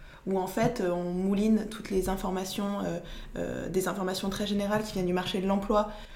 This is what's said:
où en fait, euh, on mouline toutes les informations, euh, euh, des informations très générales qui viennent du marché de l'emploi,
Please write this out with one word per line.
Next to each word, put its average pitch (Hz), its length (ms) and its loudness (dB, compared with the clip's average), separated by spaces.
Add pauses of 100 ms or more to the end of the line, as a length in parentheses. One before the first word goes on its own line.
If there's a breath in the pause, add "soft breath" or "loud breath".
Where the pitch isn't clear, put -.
(280 loud breath)
où 190 100 2
en 185 100 0
fait, - 340 2
euh, 175 100 2
on 175 220 0
mouline 202 560 4
toutes - 220 -8
les 190 180 2
informations, 190 760 -2
euh, 170 160 -2 (380 loud breath)
euh, 64 320 -4
des 185 180 0
informations 190 420 -2
très 202 160 -2
générales 202 380 0
qui - 80 -6
viennent 185 140 0
du 175 80 2
marché 185 260 0
de 190 80 0
l'emploi, 208 460 4 (220 loud breath)